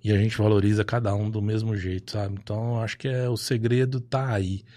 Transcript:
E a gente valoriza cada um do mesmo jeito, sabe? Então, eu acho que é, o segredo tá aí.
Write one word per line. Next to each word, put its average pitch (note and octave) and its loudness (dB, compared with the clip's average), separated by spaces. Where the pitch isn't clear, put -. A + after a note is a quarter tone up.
E G#2 -2
a G#2 6
gente A2 2
valoriza G#2 4
cada G#2+ -2
um G#2 -2
do G#2+ -4
mesmo A2 0
jeito, F#2 -6
sabe? G2+ -4
Então, A2+ -4
eu A2+ -2
acho A2+ -6
que - -10
é, B2+ -2
o A#2+ 0
segredo B2 2
tá C3 -2
aí. G2 0